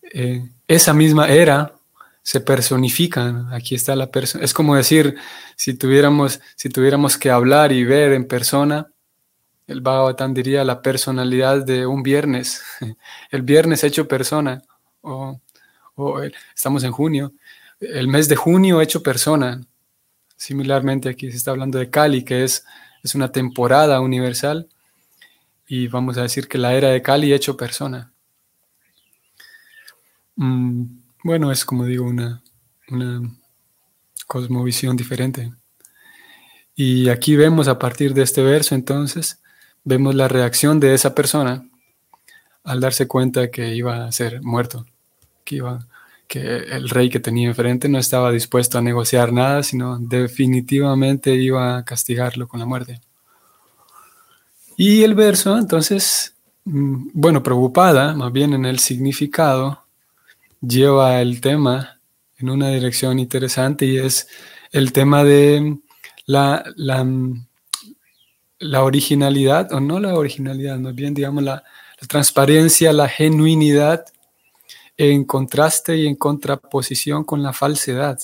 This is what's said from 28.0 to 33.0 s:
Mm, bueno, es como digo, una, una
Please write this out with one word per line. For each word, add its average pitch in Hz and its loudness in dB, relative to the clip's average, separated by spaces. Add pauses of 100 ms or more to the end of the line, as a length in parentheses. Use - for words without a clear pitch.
Mm, 127 -2 (380)
bueno, 160 0
es 131 -4
como 123 -4
digo, 123 -4
una, 120 -6 (460)
una 123 -6 (1040)